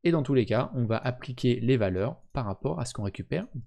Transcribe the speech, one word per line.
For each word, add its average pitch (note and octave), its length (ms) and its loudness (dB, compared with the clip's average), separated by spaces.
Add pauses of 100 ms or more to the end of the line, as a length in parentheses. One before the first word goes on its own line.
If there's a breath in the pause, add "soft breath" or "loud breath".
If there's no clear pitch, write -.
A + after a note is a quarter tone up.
Et F3 80 4
dans A#2+ 120 4
tous - 120 2
les A2 100 6
cas, A2+ 300 0
on A#2+ 100 0
va A2 140 0
appliquer B2 600 0
les A#2+ 180 4
valeurs G2 420 0 (140)
par C3 100 -2
rapport C3 340 -4
à A#2+ 60 -4
ce - 80 -10
qu'on A2 120 -6
récupère C3+ 420 -4 (200)